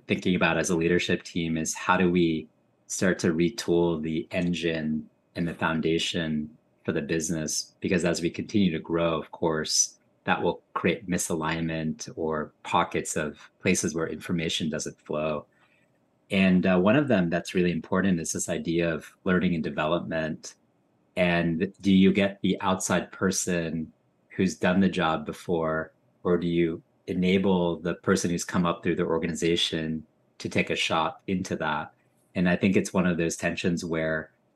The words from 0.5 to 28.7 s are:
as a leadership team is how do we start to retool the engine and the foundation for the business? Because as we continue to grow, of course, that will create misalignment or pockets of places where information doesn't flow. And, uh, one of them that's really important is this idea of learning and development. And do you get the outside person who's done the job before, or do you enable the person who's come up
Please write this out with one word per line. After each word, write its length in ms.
as 120
a 80
leadership 460
team 340
is 160
how 240
do 120
we 380
start 320
to 140
retool 680
the 300
engine 800
and 100
the 80
foundation 960
for 100
the 80
business? 800
Because 240
as 160
we 80
continue 420
to 80
grow, 380
of 140
course, 640
that 160
will 200
create 360
misalignment 1040
or 360
pockets 520
of 340
places 340
where 120
information 600
doesn't 320
flow. 440
And, 360
uh, 140
one 160
of 120
them 220
that's 260
really 160
important 480
is 120
this 180
idea 440
of 180
learning 320
and 80
development. 920
And 680
do 100
you 220
get 280
the 200
outside 500
person 800
who's 260
done 240
the 100
job 360
before, 680
or 140
do 100
you 340
enable 720
the 180
person 340
who's 160
come 200
up 180